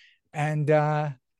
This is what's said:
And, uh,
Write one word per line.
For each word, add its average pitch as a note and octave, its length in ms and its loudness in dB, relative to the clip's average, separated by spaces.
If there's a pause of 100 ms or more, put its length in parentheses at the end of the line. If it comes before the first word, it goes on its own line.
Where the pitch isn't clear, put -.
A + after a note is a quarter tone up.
(320)
And, D3+ 380 -2
uh, D3+ 400 2 (300)